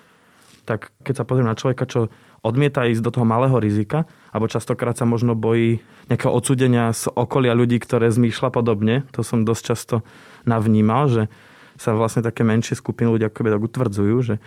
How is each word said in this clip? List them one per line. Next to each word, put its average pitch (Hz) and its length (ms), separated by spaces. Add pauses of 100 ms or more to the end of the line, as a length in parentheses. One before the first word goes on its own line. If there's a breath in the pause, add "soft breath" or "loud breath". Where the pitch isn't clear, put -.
(680 soft breath)
Tak - 240 (160)
keď 127 160
sa - 20
pozriem 127 220
na 110 80
človeka, 127 320
čo 113 240 (320 soft breath)
odmieta 135 480
ísť 117 120
do 117 120
toho 120 120
malého 123 360
rizika, 107 480 (240 soft breath)
alebo 110 160
častokrát 120 480
sa 123 80
možno 117 320
bojí 117 400 (320 loud breath)
nejakého - 240
odsúdenia 123 560
z - 240
okolia 123 400
ľudí, 120 240
ktoré 117 320
zmýšľa 117 400
podobne, 117 640
to 117 80
som 113 240
dosť 113 160
často - 320 (480 loud breath)
navnímal, 113 640
že 117 160 (540 loud breath)
sa - 160
vlastne 113 320
také 113 160
menšie 113 320
skupiny 117 360
ľudí 113 200
ako - 80
keby 120 160
tak 104 160
utvrdzujú, 107 560
že 113 100 (120)